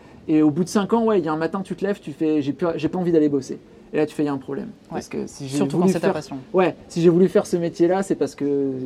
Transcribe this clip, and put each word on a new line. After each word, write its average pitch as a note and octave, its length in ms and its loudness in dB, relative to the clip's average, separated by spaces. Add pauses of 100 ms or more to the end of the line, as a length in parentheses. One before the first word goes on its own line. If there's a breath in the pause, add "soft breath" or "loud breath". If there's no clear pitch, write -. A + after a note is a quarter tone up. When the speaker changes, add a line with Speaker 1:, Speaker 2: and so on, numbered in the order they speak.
(280 loud breath)
Speaker 1:
et D#3 140 4
au D3+ 80 4
bout E3 140 0
de E3 40 -4
cinq G3+ 240 0
ans, A#3 120 2
ouais, G#3+ 140 2
il D#3 60 0
y D#3+ 40 -4
a D#3 40 -2
un D#3 40 -4
matin, E3 260 -4
tu F3+ 140 -10
te - 80 -6
lèves, G3+ 160 -4
tu D#3 120 -12
fais, « D#3 300 0
J'ai C#3 100 -2
plus, F3 140 -4 (100)
j'ai D#3 120 -2
pas F3+ 100 -4
envie F3 140 0
d'aller D3+ 160 4
bosser. » C#3 300 -2 (340 loud breath)
Et D#3 60 -2
là, D3+ 80 2
tu D3+ 80 -16
fais, « D#3 100 -2
Il - 20 0
y D3 40 -2
a - 20 -2
un C#3 60 -4
problème. C#3 280 -10
Speaker 2:
Ouais. - 280 -16
Speaker 1:
Parce - 140 -10
que C#3 180 -8
si - 200 -14
j'ai C3+ 120 -4
Speaker 2:
Surtout C#3 180 0
Speaker 1:
voulu F3+ 120 2
Speaker 2:
quand F#3 40 4
c'est E3+ 80 -2
ta - 80 -2
Speaker 1:
faire, F3+ 60 2
Speaker 2:
passion. D3 240 -10 (140)
Speaker 1:
ouais, F3 220 2 (140)
si E3+ 120 -4
j'ai E3+ 100 8
voulu F3 180 6
faire G3+ 180 2
ce F#3+ 100 -2
métier-là, E3+ 460 0
c'est F3+ 140 -2
parce C#3 180 -2
que, C#3 380 -2 (140)